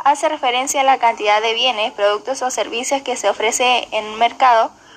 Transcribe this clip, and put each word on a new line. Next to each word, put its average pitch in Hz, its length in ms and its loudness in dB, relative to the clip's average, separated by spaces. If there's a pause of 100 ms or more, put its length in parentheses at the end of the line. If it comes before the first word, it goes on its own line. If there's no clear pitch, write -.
hace 277 240 2
referencia 254 500 -2
a 269 60 0
la 269 140 4
cantidad 214 420 2
de 226 140 0
bienes, 240 360 -2
productos 208 520 -2
o 226 80 -4
servicios 233 500 -4
que 247 160 -6
se 202 100 -4
ofrece 240 640 0
en 214 140 -4
un 214 120 -10
mercado 240 540 4 (260)